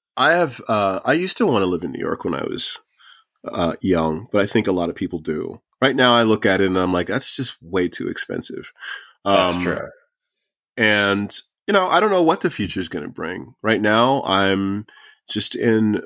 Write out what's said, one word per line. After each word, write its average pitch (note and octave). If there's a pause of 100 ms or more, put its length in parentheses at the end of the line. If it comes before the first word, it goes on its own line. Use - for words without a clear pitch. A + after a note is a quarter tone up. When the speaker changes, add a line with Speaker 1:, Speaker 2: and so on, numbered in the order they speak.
(180)
Speaker 1:
I C#3
have, E3
uh, G2
I B2+
used F3+
to B3
wanna A2+
live F2+
in D#2
New -
York -
when E2+
I -
was, - (680)
uh, E2+
young, E2
but G#2
I G2
think G#2+
a G2
lot F2
of E2+
people F2
do. D#2 (200)
Right C3
now, B2+
I A#2
look A2
at F#2+
it G2
and F#2
I'm F#2
like, F2
"That's -
just -
way F2+
too F2
expensive." - (500)
Speaker 2:
That's F#2+
Speaker 1:
Um, F2+
Speaker 2:
true. D#2+ (880)
Speaker 1:
and, G2+ (300)
you G3+
know, F#3+
I E3
don't G#3
know F#3
what D#3+
the F3
future G2
is F2
gonna -
bring. F2+
Right G#2+
now, A#2
I'm G2 (440)
just -
in A2